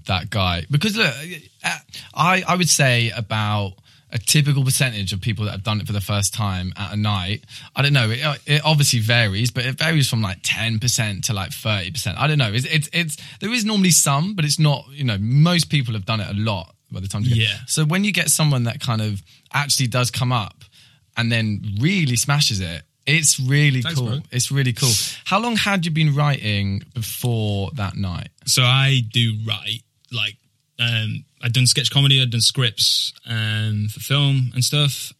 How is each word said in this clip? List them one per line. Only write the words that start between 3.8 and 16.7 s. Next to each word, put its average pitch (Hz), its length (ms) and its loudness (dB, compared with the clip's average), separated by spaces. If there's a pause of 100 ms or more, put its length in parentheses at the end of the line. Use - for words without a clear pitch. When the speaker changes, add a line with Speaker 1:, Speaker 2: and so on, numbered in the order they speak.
Speaker 1:
a - 80 -4
typical 143 440 2
percentage 117 500 0
of 98 80 -6
people 107 240 -2
that 101 60 -4
have 95 120 -8
done 107 180 -2
it - 60 -8
for 107 60 -4
the 101 80 -2
first 101 340 -2
time 92 420 -4
at 98 160 -8
a - 20 -4
night, 104 480 -2 (320)
I 139 60 0
don't 143 120 2
know, 113 180 4
it, 139 340 -2
it 147 180 2
obviously 147 360 4
varies, 113 500 2
but 120 160 -4
it 131 140 -4
varies 156 280 2
from, 113 140 0
like, 92 220 -4
ten 113 340 -2
percent 107 480 -2
to, 107 80 -2
like, 90 200 -6
thirty 101 360 -4
percent. 87 300 -6
I 139 80 2
don't 151 100 0
know. 110 160 0
It's, 131 140 -2
it's, 156 260 0
it's, 165 240 -4 (220)
there 208 120 -4
is 240 140 -2
normally 196 260 4
some, 156 440 2
but 160 100 0
it's 147 140 0
not, 147 320 2
you 143 140 -4
know, 107 140 0
most 151 520 4
people 120 240 0
have 98 100 -6
done 113 160 -2
it - 80 -6
a 101 100 -8
lot 104 360 -4 (180)